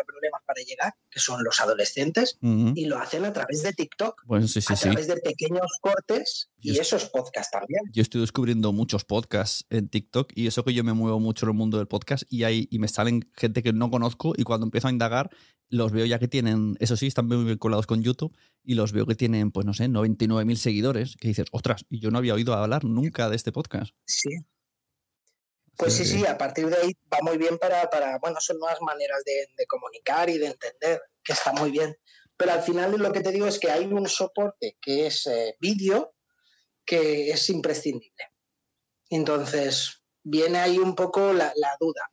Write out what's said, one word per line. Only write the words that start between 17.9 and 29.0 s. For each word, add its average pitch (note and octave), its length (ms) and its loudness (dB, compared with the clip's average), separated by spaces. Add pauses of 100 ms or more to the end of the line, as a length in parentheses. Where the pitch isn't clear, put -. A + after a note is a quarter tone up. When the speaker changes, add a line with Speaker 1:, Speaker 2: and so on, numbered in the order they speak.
Speaker 2:
YouTube, B2+ 340 -2 (260)
y B2+ 120 0
los G#2 180 2
veo G#2+ 120 2
que A2+ 100 0
tienen, A2 360 2
pues G2 140 -2
no G2+ 80 0
sé, A2+ 160 0
noventa A2 340 2
y A2 60 4
nueve A2 160 2
mil A#2 120 0
seguidores, A#2 640 0
que - 80 -4
dices, G#2 240 0
"Ostras, - 380 -2
y A#2 100 -6
yo A2 100 -2
no A#2 100 2
había A#2 160 2
oído A#2 180 0
hablar A2 320 0
nunca A#2 440 0
de G#2+ 60 -2
este A2 160 -4
podcast". - 420 -6 (120)
Speaker 1:
Sí. - 240 -4 (1500)
Pues E3+ 140 2
Speaker 2:
Sí, F3+ 120 0
Speaker 1:
sí, D3 80 0
Speaker 2:
sí. G3 80 2
Speaker 1:
sí, G3+ 40 2
a D3+ 140 0
partir D#3+ 300 -2
de E3+ 80 0
ahí F3 140 2 (220)
va D3 80 2
muy E3 160 0
bien E3 220 0
para, F3 320 2
para, C#3 260 0
bueno, E3 220 -4
son E3 180 -4
nuevas D#3+ 240 -2
maneras D3 420 -4